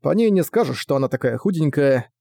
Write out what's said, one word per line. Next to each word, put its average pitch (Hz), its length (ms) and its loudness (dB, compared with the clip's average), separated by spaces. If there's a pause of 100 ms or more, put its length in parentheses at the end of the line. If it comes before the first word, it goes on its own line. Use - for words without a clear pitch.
По 151 140 0
ней 220 160 2
не 185 140 2
скажешь, 147 340 -2
что - 160 -4
она 135 140 0
такая 123 300 -2
худенькая. 143 720 0 (100)